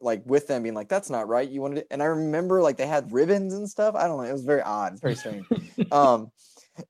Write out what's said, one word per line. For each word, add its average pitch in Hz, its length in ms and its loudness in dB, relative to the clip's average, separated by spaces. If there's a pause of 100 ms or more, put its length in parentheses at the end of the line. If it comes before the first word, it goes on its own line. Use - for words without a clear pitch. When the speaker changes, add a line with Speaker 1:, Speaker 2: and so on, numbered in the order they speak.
Speaker 1:
like, 117 240 -2
with 143 220 2
them 127 160 -2
being 113 120 -4
like, 104 140 -8
"That's 196 200 -2
not 113 200 -4
right. 123 180 0
You 135 140 -8
wanted 143 180 -4
it." - 120 -10
And 139 120 -4
I 151 40 2
remember, 160 540 2
like, 147 140 4
they 135 120 -2
had 143 260 -2
ribbons 185 400 2
and 202 160 -6
stuff. 214 260 0
I - 120 2
don't 160 100 -2
know. 123 100 -6
It 127 60 -4
was 139 100 -6
very 139 200 2
odd. 101 300 -2
It's 98 80 -18
very 123 140 0
strange. 104 360 -10
Speaker 2:
<laughs> - 400 -4
Speaker 1:
Um, 123 400 4 (580)